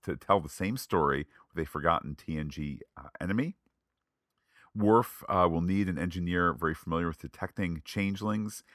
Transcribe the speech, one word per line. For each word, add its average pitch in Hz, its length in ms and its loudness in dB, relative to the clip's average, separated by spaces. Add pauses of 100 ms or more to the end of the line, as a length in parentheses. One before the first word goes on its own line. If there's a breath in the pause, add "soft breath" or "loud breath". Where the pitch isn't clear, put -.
to 71 120 -4
tell 101 240 2
the 76 80 -10
same 107 300 -4
story 73 480 2 (280 soft breath)
with 82 80 -4
a 76 40 -2
forgotten 78 480 0
T 78 240 -8
N 76 100 -6
G, 71 320 -8 (160)
uh, 71 120 -18 (120)
enemy. 110 360 -2 (1200 soft breath)
Worf, 107 540 4
uh, 90 220 6
will 82 100 2
need 95 280 2
an 82 100 -2
engineer 87 560 0
very 80 200 -2
familiar 82 340 -2
with 82 120 -6
detecting 85 640 -6
changelings, 104 800 -4 (100)